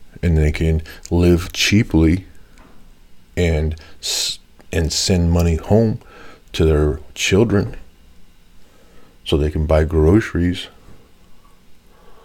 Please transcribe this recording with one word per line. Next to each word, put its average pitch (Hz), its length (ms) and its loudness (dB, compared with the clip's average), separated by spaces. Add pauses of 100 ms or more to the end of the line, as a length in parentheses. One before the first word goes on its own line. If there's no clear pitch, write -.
(220)
and 85 160 2
they 76 140 2
can 80 300 0 (280)
live 87 440 2
cheaply 80 720 2 (1120)
and 78 420 0 (220)
s-, - 380 -8 (320)
and 78 200 -2
send 87 400 0
money 85 240 2
home 107 440 0 (540)
to 85 120 0
their 76 340 0 (140)
children 98 640 0 (1500)
so - 120 -2
they 76 140 -2
can 78 140 -2
buy 78 180 2
groceries. 87 840 0 (1600)